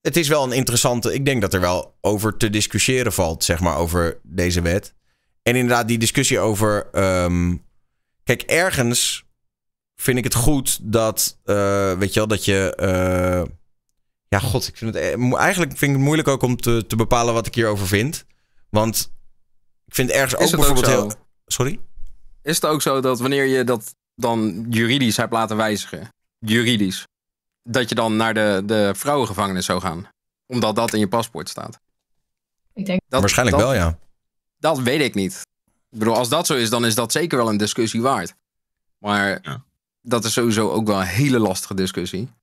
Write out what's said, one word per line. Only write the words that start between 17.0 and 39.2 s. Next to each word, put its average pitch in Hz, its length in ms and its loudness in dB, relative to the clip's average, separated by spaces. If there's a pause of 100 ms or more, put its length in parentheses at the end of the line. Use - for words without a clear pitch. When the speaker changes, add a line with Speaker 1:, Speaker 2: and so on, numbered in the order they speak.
Speaker 1:
wat 113 120 0
ik - 80 -10
hierover 107 320 0
vind. 104 380 0 (460)
Want 110 420 0 (720)
ik - 80 -20
vind 127 160 0
ergens 131 220 2
Speaker 2:
Is - 60 -4
Speaker 1:
ook - 60 2
Speaker 2:
het 160 100 2
ook 151 120 0
Speaker 1:
bijvoorbeeld 123 280 6
Speaker 2:
zo? - 60 2 (160)
Speaker 1:
heel, - 80 -20 (220)
sorry? - 340 -4 (640)
Speaker 2:
Is 156 120 -4
het - 120 -2
ook 151 160 0
zo 135 180 0
dat 127 200 0
wanneer 135 240 0
je 131 200 2
dat 117 300 -2 (200)
dan 113 560 -2
juridisch 117 460 2
hebt 113 160 -2
laten 113 240 -2
wijzigen, 107 520 -4 (300)
juridisch, 110 680 0 (580)
dat 117 260 -2
je 117 60 -2
dan 113 220 0
naar 113 180 0
de, 104 320 2
de 104 300 2
vrouwengevangenis 104 680 -2
zou 90 160 -2
gaan? 87 280 -8 (380)
Omdat 113 300 -2
dat 117 180 0
in 107 60 2
je 101 80 0
paspoort 110 400 -4
staat. - 320 -14 (920)
Speaker 3:
Ik 196 120 -8
denk 185 220 -2
Speaker 2:
Dat, 131 120 0
Speaker 1:
Waarschijnlijk 120 380 2
Speaker 2:
dat, 110 80 4
Speaker 1:
wel, 135 100 2
ja. 85 220 0 (600)
Speaker 2:
dat 156 220 0
weet 127 200 2
ik 120 140 0
niet. 95 320 -4 (440)
Ik 113 80 -16
bedoel, 110 180 2
als 123 120 0
dat 156 180 0
zo 160 80 0
is, 117 160 0
dan 120 160 2
is 113 80 2
dat 117 180 -2
zeker 156 260 0
wel 117 100 2
een 107 80 0
discussie 110 460 -2
waard. 120 320 -2 (640)
Maar 101 440 0